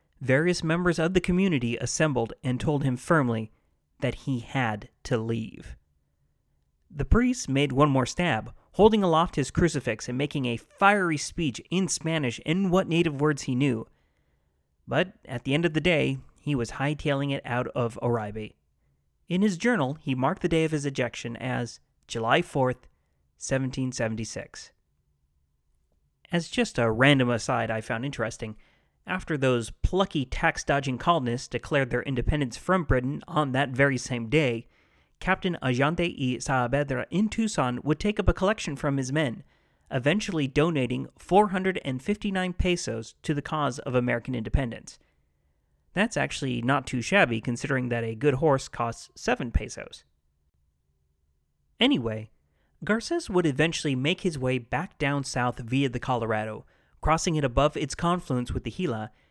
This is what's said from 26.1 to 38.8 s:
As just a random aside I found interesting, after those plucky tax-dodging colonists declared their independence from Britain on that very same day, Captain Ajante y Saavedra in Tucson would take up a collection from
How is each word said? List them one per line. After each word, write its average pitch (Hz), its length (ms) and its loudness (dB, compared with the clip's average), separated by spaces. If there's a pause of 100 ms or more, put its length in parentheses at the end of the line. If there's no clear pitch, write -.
As 170 160 -2
just - 300 -2
a 117 100 4
random 127 400 -2
aside 117 400 -2
I 110 120 -4
found 117 240 -6
interesting, 113 500 -8 (500)
after 185 320 -4
those 127 340 0 (120)
plucky 175 420 0
tax-dodging 139 720 -2
colonists 123 500 0
declared 135 420 -2
their 123 140 0
independence 131 520 0
from 180 300 0
Britain 135 420 0
on 151 240 0
that 139 180 2
very 135 280 4
same 117 320 -4
day, 131 380 2 (520)
Captain 185 420 -2
Ajante 147 560 0
y 127 200 -2
Saavedra 131 720 0
in 208 180 2
Tucson 147 560 0
would 151 160 0
take 208 200 -2
up 185 100 2
a 170 40 8
collection 196 420 -2
from 139 220 -2